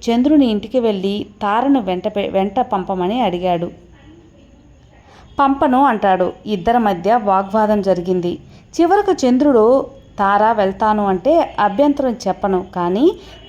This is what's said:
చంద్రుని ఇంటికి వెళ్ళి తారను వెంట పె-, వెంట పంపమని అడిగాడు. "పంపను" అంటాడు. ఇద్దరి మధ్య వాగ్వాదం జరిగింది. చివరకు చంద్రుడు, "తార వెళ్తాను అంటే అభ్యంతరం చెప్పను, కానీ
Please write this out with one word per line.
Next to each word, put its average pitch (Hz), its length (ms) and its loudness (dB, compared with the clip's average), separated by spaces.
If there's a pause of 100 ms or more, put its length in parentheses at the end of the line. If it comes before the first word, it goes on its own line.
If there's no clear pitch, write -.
(100)
చంద్రుని 269 360 4
ఇంటికి 220 340 -2
వెళ్ళి 202 460 -2 (160)
తారను 247 380 0
వెంట 185 280 -4
పె-, 202 220 -4
వెంట 196 300 -2
పంపమని 190 600 -4
అడిగాడు. 175 640 -4 (1500)
"పంపను" 277 460 2
అంటాడు. 190 480 0 (140)
ఇద్దరి 208 320 0
మధ్య 202 460 0
వాగ్వాదం 208 580 0
జరిగింది. 180 560 -2 (420)
చివరకు 370 460 2
చంద్రుడు, 254 600 4 (320)
"తార 208 340 2
వెళ్తాను 208 540 0
అంటే 269 540 0
అభ్యంతరం 262 560 0 (120)
చెప్పను, 190 460 -2
కానీ 190 420 0 (320)